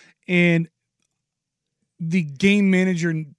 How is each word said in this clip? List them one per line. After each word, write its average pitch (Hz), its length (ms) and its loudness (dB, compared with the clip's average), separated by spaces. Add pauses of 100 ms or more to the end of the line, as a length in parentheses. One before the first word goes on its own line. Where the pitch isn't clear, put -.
(280)
And 175 420 2 (1300)
the 170 240 -2
game 196 480 0
manager, 180 420 0 (260)